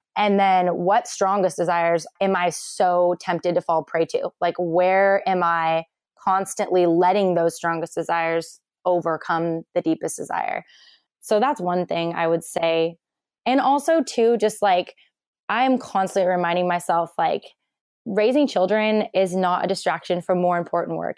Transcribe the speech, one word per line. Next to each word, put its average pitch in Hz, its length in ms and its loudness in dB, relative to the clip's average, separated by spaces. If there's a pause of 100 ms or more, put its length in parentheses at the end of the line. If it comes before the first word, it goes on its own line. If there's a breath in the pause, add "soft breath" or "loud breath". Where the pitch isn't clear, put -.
(160)
And 202 240 2
then 185 280 4 (100)
what 196 300 0
strongest 190 500 0
desires 170 500 0 (140)
am 196 140 2
I 180 160 0
so 180 680 0
tempted 175 360 -2
to 175 60 0
fall 160 220 0
prey 165 280 -2
to? - 180 -4 (100)
Like, 175 180 -2
where 185 680 2
am 185 160 0
I 165 400 0 (400)
constantly 185 600 0
letting 180 500 2
those 170 200 0
strongest 165 400 -4
desires 165 680 -4 (240)
overcome 165 800 -2 (120)
the 180 60 0
deepest 320 340 -2
desire? - 480 -6 (560 soft breath)
So 214 220 0
that's 277 180 0
one 180 260 -2
thing 170 300 -4
I 165 120 -2
would 165 180 0
say. 165 500 -2 (500)
And 262 140 2
also, 285 420 2
too, 233 360 2
just, 214 240 -2
like, 185 340 0 (540 soft breath)
I 226 160 0
am 262 120 2
constantly 190 540 0
reminding 180 360 0
myself, 170 500 -2
like, 160 260 0 (600)
raising 226 420 2
children 214 560 0 (100)
is 185 220 0
not 180 300 0
a - 20 -4
distraction 175 540 -4
from 180 200 0
more 175 160 2
important 170 400 -4
work. - 200 -6